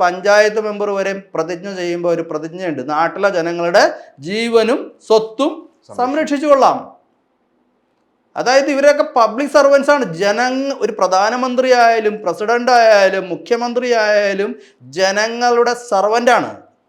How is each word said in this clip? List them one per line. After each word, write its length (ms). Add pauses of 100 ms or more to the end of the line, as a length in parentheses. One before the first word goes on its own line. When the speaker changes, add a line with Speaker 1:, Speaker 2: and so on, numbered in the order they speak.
Speaker 1:
പഞ്ചായത്ത് 600
മെമ്പർ 300
വരെ 320 (120)
പ്രതിജ്ഞ 400
ചെയ്യുമ്പോൾ 340
ഒരു 140
പ്രതിജ്ഞയുണ്ട്, 680
നാട്ടിലെ 380
ജനങ്ങളുടെ 680 (240)
ജീവനും 760 (140)
സ്വത്തും 640 (180)
Speaker 2:
സംരക്ഷിച്ചു. 160
Speaker 1:
സംരക്ഷിച്ചു 440
കൊള്ളാം. 480 (1400)
അതായത് 340
ഇവരൊക്കെ 320
പബ്ലിക് 480
സർവൻസ് 400
ആണ്. 240
ജനങ്ങ-, 640
ഒരു 200
പ്രധാനമന്ത്രി 760
ആയാലും 500
പ്രസിഡന്റ് 480
ആയാലും 580
മുഖ്യമന്ത്രി 640
ആയാലും 640 (260)
ജനങ്ങളുടെ 880
servant-ാണ്. 840 (320)